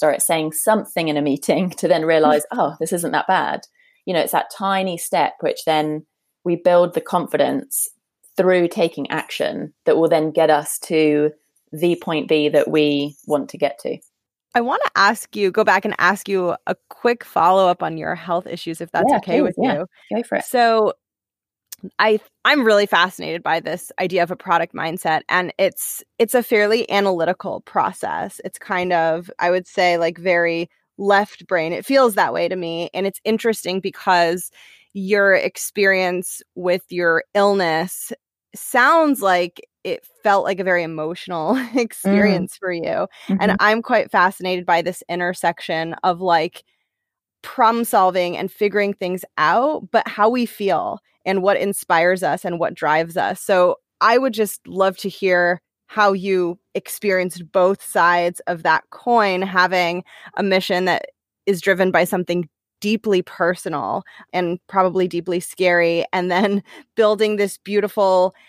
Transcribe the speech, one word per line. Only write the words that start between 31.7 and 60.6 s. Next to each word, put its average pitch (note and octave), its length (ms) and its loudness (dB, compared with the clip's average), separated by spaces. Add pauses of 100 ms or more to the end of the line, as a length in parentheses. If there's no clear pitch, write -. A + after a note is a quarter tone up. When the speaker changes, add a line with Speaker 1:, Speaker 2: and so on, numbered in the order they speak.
Speaker 2:
It - 120 -6
feels C4+ 300 4
that E3+ 180 2
way E3+ 160 -2
to F#3 80 -4
me. E3+ 380 -6
And F#3 120 -2
it's F#3+ 180 -6
interesting A3 560 -2
because F3 720 0 (420)
your G3 420 2
experience F#3 1080 -2 (140)
with F3+ 360 -2
your E3+ 340 0 (100)
illness F#3 800 0 (420)
sounds C#4+ 640 2
like F3+ 400 0 (220)
it - 240 -8 (160)
felt G3+ 220 2
like F#3+ 160 -4
a F#3+ 40 -6
very F3+ 200 0
emotional D#3+ 720 -4
<laughs> B3 200 -4
Speaker 1:
Mm. - 20 -8
Speaker 2:
experience G3+ 800 0
for F#3 160 -6
you. E3 360 -4 (200)
And F#3+ 120 -2
Speaker 1:
Mm-hmm. G#3 200 2
Speaker 2:
I'm G#3+ 220 2
quite A3+ 280 0
fascinated F#3 540 0
by E3+ 160 2
this F3 280 -6
intersection F3 920 -4
of, F3 180 0
like, E3+ 420 0 (800)
problem A#3 420 0
solving F#3 540 2
and F#3 120 -6
figuring G3+ 440 -2
things F3+ 300 -6 (120)
out, G3+ 540 0
but - 180 0
how A3 220 2
we B3 160 0
feel E3 540 -4 (260)
and F#3+ 160 0
what G3 160 2
inspires F3+ 640 0
us E3 220 -2
and F3 140 -4
what D#3+ 160 -2
drives E3 420 -2
us. D3 240 -2
So F3+ 360 2 (240)
I A3+ 180 4
would C4 140 2
just G#3 340 -4
love F#3 320 0
to G3+ 100 -8
hear F3+ 520 0 (260)
how G3+ 260 2
you F#3 460 -2 (160)
experienced F#3 800 -4
both F#3+ 300 2
sides F3 640 0
of E3+ 160 -4
that D#3+ 280 0
coin, G3+ 520 0
having F3+ 640 0 (320)
a F3 60 -2
mission F#3 440 0